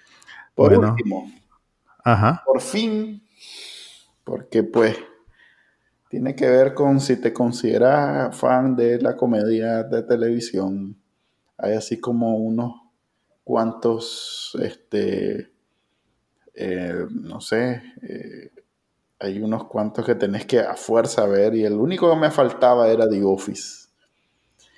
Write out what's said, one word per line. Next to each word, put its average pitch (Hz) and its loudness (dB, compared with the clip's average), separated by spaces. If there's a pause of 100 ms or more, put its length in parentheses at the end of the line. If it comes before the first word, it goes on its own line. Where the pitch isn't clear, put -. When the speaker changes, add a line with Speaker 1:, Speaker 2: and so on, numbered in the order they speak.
(540)
Speaker 1:
Por - 6
Speaker 2:
Bueno. 107 6
Speaker 1:
último, 101 -4 (720)
Speaker 2:
Ajá. 120 4
Speaker 1:
por 131 2
fin, 214 -4 (1000)
porque, - -2
pues, 110 2 (1120)
tiene 123 -6
que 131 0
ver 135 6
con 139 4
si 131 0
te 117 -2
consideras 127 0
fan 127 2
de 120 2
la 117 0
comedia 113 0
de 117 -2
televisión. 104 -2 (600)
Hay 101 -2
así 113 -6
como 117 -2
unos 113 -4 (720)
cuantos, - -4
este... - -6 (1000)
Eh, 90 -6
no - -12
sé, 120 -2 (200)
eh, - -16 (680)
hay 98 -6
unos 110 -4
cuantos 107 -4
que 120 2
tenés 101 -4
que 120 2
a - -2
fuerza 110 0
ver 101 2
y 110 0
el 104 0
único 165 2
que 160 4
me 151 2
faltaba 123 4
era 113 4
The 101 0
Office. - -2 (920)